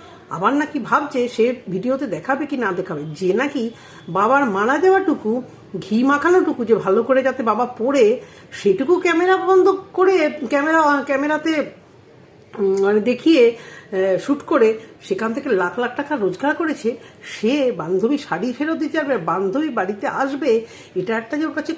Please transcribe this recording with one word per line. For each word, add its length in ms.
আবার 240
নাকি 260
ভাবছে 480
সে 280
ভিডিওতে 380
দেখাবে 380
কি 120
না 140
দেখাবে, 320
যে 180
নাকি 360
বাবার 360
মারা 320
যাওয়াটুকু, 680
ঘি 220
মাখানোটুকু 600
যে 100
ভালো 280
করে 200
যাতে 200
বাবা 220
পড়ে, 540
সেটুকু 480
ক্যামেরা 380
বন্ধ 320
করে, 360
ক্যামেরা, 560
ক্যামেরাতে, 680
উম, 220
মানে 180
দেখিয়ে, 580
আহ, 600
শ্যুট 240
করে 380
সেখান 320
থেকে 160
লাখ 300
লাখ 160
টাকা 200
রোজগার 400
করেছে, 420
সে 480
বান্ধবী 460
শাড়ি 360
ফেরত 240
দিতে 200
পারবে? 200
বান্ধবী 520
বাড়িতে 380
আসবে, 580
এটা 220
একটা 200
যে 80
ওর 80
কাছে 240